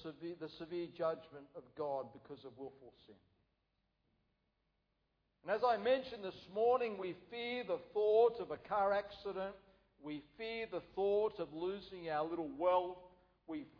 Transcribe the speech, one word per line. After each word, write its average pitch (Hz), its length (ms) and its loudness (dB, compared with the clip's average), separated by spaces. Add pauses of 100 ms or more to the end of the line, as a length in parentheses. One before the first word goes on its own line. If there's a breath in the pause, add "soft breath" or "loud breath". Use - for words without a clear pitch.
severe, 160 340 -8
the 156 120 -8
severe 170 380 -8
judgment 147 680 -4
of 123 200 -16
God 135 400 -4
because - 320 -16
of 117 100 -16
willful 131 380 -14 (120)
sin. 104 100 -20 (2250)
And 156 80 -4
as 214 120 2
I 240 140 4
mentioned 233 480 0
this 180 300 -10
morning, 233 420 4
we 185 160 -4 (180)
fear 240 340 -4
the 180 120 0 (160)
thought 220 480 6
of 160 120 -6
a 147 40 -6
car 202 380 0
accident. 196 600 -4 (460 soft breath)
We 147 220 -8 (160)
fear 226 280 -6
the 190 140 -4 (140)
thought 202 460 4
of 151 120 -4
losing 180 560 -6
our 156 160 2
little 165 240 -2
wealth. 180 480 2 (500 soft breath)
We 151 200 -8 (140)